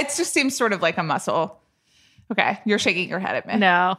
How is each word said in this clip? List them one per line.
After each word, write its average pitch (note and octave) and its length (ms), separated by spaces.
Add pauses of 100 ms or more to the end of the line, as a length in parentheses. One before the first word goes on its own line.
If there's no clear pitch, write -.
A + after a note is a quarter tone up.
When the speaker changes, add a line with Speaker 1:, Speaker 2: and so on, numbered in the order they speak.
Speaker 1:
it - 140
just E4+ 180
seems C4+ 220
sort A3+ 160
of F3 120
like E3 160
a F3 40
muscle. D#3 560 (720)
Okay, G3 320
you're G#3 160
shaking F3+ 300
your F3 100
head F#3+ 160
at - 120
me. - 100
Speaker 2:
No, F#3 420